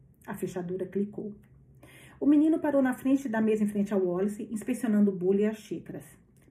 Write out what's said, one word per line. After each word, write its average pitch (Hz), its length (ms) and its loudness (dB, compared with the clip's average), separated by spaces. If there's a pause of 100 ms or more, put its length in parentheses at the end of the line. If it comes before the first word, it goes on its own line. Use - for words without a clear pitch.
(260)
A - 80 -10
fechadura 185 520 -8
clicou. 202 480 -8 (840)
O 262 80 0
menino 302 320 6
parou 277 240 2
na 254 120 2
frente 269 340 0
da 220 120 0
mesa 214 240 2
em - 20 0
frente 202 260 -2
a 208 40 2
Wallace, 185 540 -2
inspecionando 208 600 0
o 185 40 -4
bule 190 280 2
e 214 40 2
as 220 120 -4
xícaras. - 460 -12 (460)